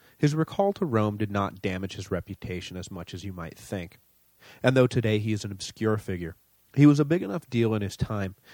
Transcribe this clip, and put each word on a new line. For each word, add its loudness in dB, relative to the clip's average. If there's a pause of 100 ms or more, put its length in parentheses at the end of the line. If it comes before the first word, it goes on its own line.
(180)
his 2
recall 0
to -2
Rome 2
did -4
not -2
damage -4
his -10
reputation -8
as -10
much -12
as -12
you -10
might -12
think. -10 (640)
And 4
though 6
today 2
he -2
is -4
an -6
obscure -2
figure, -8 (400)
he 8
was 10
a 4
big 0
enough -6
deal 2
in 0
his -6
time -4 (200)